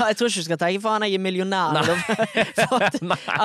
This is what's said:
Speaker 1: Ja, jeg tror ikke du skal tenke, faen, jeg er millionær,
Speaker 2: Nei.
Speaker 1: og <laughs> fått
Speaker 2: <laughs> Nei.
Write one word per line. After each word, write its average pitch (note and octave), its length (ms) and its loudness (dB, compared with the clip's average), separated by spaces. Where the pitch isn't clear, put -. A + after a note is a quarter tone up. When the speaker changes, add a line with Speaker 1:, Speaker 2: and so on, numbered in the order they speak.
Speaker 1:
Ja, A#3+ 100 2
jeg G#3+ 60 -2
tror A#3 100 2
ikke G3 160 -2
du D#3+ 80 -8
skal E3 80 0
tenke, F#3 240 0
faen, G#3+ 240 0
jeg G3+ 80 0
er F#3+ 80 -2
millionær, F#3 500 0
Speaker 2:
Nei. D3+ 140 2
Speaker 1:
og F3 160 2
<laughs> A3 640 0
fått A#3 360 2
Speaker 2:
<laughs> F3 120 -6
Nei. - 60 -4